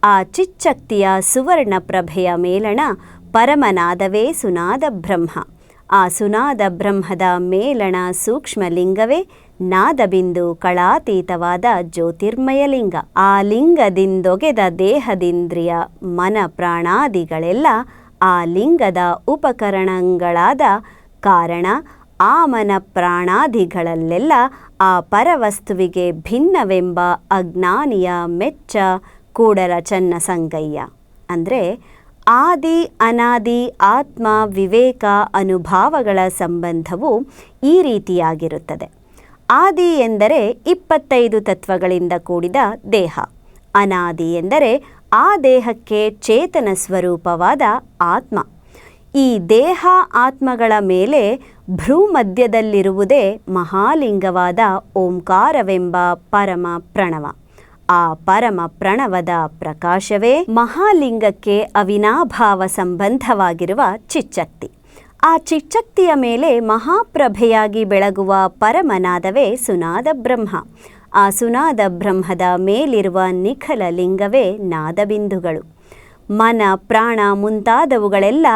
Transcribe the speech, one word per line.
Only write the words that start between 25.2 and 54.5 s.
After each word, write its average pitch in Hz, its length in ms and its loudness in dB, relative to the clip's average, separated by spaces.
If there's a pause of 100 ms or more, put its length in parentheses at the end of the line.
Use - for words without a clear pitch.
ಭಿನ್ನವೆಂಬ 190 880 0 (300)
ಅಜ್ಞಾನಿಯ 185 800 0 (160)
ಮೆಚ್ಚ 190 500 -6 (560)
ಕೂಡಲ 196 480 2
ಚನ್ನ 185 380 -2
ಸಂಗಯ್ಯ. 156 680 -6 (440)
ಅಂದ್ರೆ, 185 500 -2 (480)
ಆದಿ 320 560 4
ಅನಾದಿ 240 960 0
ಆತ್ಮ 233 460 2 (200)
ವಿವೇಕ 214 580 0 (300)
ಅನುಭಾವಗಳ 190 840 0 (100)
ಸಂಬಂಧವು 175 960 -4 (360)
ಈ 330 200 6
ರೀತಿಯಾಗಿರುತ್ತದೆ. 165 1200 -4 (460)
ಆದಿ 330 320 2
ಎಂದರೆ 240 840 0
ಇಪ್ಪತ್ತೈದು 269 760 0
ತತ್ವಗಳಿಂದ 185 800 -2
ಕೂಡಿದ 175 380 -4 (360)
ದೇಹ. 185 260 0 (560)
ಅನಾದಿ 175 500 0
ಎಂದರೆ 220 720 0 (160)
ಆ 330 240 4
ದೇಹಕ್ಕೆ 233 760 0
ಚೇತನ 233 640 0
ಸ್ವರೂಪವಾದ 180 880 -2 (380)
ಆತ್ಮ. 175 460 -2 (680)
ಈ 254 340 2
ದೇಹ 302 380 2 (280)
ಆತ್ಮಗಳ 247 640 0
ಮೇಲೆ 208 760 0 (160)
ಭ್ರೂಮಧ್ಯದಲ್ಲಿರುವುದೇ 214 1800 0
ಮಹಾಲಿಂಗವಾದ 185 1120 0 (380)